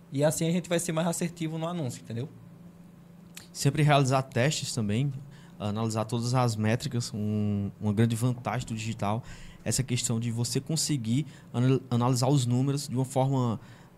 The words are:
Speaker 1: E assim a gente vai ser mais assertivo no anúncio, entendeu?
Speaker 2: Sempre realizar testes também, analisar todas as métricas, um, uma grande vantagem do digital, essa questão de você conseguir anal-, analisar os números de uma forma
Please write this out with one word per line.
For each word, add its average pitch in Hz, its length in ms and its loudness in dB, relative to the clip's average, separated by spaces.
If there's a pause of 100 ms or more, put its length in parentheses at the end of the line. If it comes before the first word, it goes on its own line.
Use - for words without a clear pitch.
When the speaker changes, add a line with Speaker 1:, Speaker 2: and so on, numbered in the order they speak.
(100)
Speaker 1:
E 139 140 0
assim 160 240 2
a - 20 2
gente 175 180 0
vai 170 120 2
ser 170 120 -4
mais 160 140 0
assertivo 165 520 -4
no 160 100 -4
anúncio, 165 340 -4
entendeu? 117 260 -6 (1200)
Speaker 2:
Sempre 143 300 0
realizar 139 400 4
testes 131 500 0
também, 117 400 0 (480)
analisar 107 460 -2
todas 120 280 -2
as 123 220 2
métricas, 117 580 0
um, 104 560 0 (100)
uma 107 120 0
grande 113 240 4
vantagem 120 500 -2
do 117 80 -6
digital, 110 480 -2 (400)
essa - 200 0
questão 123 360 -2
de 117 120 -2
você 117 280 -2
conseguir 147 680 0 (260)
anal-, 127 280 4 (100)
analisar 123 380 2
os 139 180 4
números 135 420 0
de 117 80 -4
uma 131 80 2
forma 127 560 0 (380)